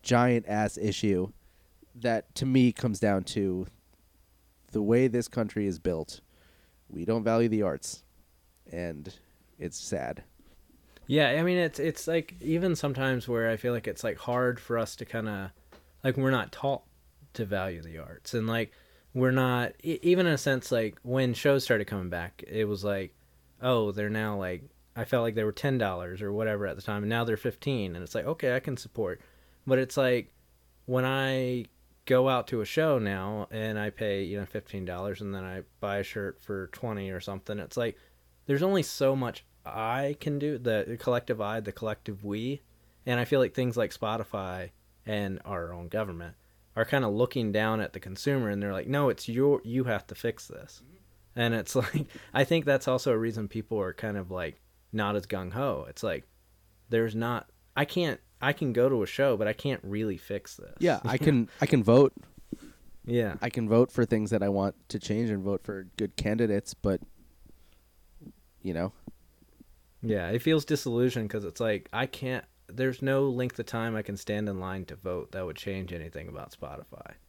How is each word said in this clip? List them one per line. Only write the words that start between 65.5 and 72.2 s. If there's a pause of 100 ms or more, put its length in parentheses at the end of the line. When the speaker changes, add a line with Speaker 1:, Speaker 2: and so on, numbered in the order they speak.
Speaker 1:
for (100)
good
candidates,
but, (1600)
you
know. (1080)
Speaker 2:
Yeah,
it
feels
disillusioned
'cause
it's
like,
I
can't, (240)